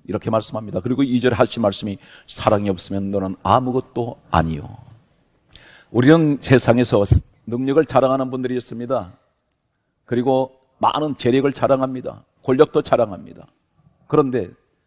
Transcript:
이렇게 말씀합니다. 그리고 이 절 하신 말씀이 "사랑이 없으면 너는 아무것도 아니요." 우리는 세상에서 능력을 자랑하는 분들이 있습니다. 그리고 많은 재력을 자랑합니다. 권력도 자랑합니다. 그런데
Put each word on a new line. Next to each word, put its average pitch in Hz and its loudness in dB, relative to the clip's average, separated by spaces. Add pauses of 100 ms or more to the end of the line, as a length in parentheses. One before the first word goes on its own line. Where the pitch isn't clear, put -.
이렇게 101 -6
말씀합니다. 180 -4
그리고 127 -2
이 127 0
절 123 2
하신 117 0
말씀이 101 -2 (300)
"사랑이 104 0
없으면 98 -6
너는 95 -4
아무것도 123 -2 (100)
아니요." 80 -2 (1120)
우리는 147 4
세상에서 120 4 (440)
능력을 135 0
자랑하는 131 0
분들이 127 -4
있습니다. 120 -8 (920)
그리고 131 -2 (180)
많은 147 -2
재력을 131 2
자랑합니다. 131 -2 (200)
권력도 143 2
자랑합니다. - -4 (580)
그런데 127 0 (380)